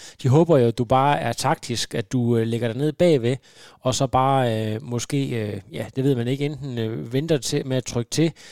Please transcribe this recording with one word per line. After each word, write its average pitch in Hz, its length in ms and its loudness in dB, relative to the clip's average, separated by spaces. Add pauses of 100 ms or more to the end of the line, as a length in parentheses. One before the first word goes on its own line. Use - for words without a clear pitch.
(220)
de 135 60 0
håber 160 300 6
jo, 120 80 6
at 117 120 0
du 123 60 0
bare 135 360 2
er 120 120 -4
taktisk, - 600 -4
at - 180 -4
du, 120 240 2
øh, 113 100 2
lægger 117 220 -2
dig 113 80 -4
ned 147 160 -2
bagved, 139 440 2 (440)
og 127 140 0
så 139 120 0
bare, 135 320 2 (360)
øh, 107 80 -8
måske, 120 360 -4 (240)
øh, 104 180 -6 (120)
ja, 113 140 -8 (100)
det 131 80 -2
ved 135 120 4
man 117 120 -2
ikke, 139 180 -2
enten, 135 320 -8
øh, 117 340 -6
venter 151 260 0
til, - 280 -4
med 131 100 -2
at 127 80 -2
trykke - 260 -4
til, 156 220 0 (200)